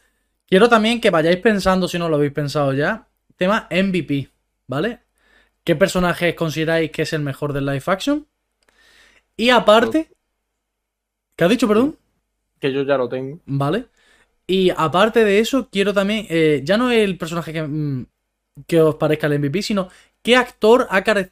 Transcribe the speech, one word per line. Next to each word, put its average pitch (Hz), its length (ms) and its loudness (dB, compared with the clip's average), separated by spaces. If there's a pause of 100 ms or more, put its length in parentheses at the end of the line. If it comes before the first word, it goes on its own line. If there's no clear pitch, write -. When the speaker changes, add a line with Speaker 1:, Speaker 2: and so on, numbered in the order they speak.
(480)
Speaker 1:
Quiero 190 220 6
también 226 300 2
que 226 120 2
vayáis 170 260 2
pensando, 185 500 0
si 175 120 -6
no 170 100 -4
lo 156 60 0
habéis 147 180 0
pensado 143 400 -2
ya, 165 340 -4 (280)
tema 196 340 -2
M 190 200 -2
V 180 140 -2
P, 139 260 -4 (380)
¿vale? 180 340 -6 (640)
¿Qué 170 120 0
personajes 175 600 0
consideráis 160 560 -2
que 156 120 -4
es 143 100 -4
el 151 80 -4
mejor 143 320 -6
del 139 120 -4
live 139 200 -4
action? 277 420 -4 (1120)
Y 233 120 0
aparte, 226 600 4
Speaker 2:
Yo. - 60 -20 (1200)
Speaker 1:
¿qué - 100 -2
has 180 40 2
dicho, 233 180 2
perdón? 233 300 0 (640)
Speaker 2:
Que 139 140 -2
yo 139 100 -2
ya 135 140 2
lo 123 120 -2
tengo. 135 360 -8
Speaker 1:
Vale. 143 420 -2 (600)
Y 185 280 2
aparte 196 480 2
de 202 160 2
eso, 240 320 -2
quiero 196 220 -2
también, 202 360 -2
eh, 156 340 2
ya 185 140 0
no 247 140 0
el 208 260 0
personaje 165 360 -8
que, 160 100 -6
mm, 143 420 -4 (600)
que 165 140 4
os 156 140 4
parezca 151 320 -2
el 147 60 0
M 143 140 -2
V 139 40 -4
P, 190 100 -2
sino 196 260 -4 (340)
qué 233 140 2
actor 240 540 2
ha 190 140 0
cara-, 202 280 -2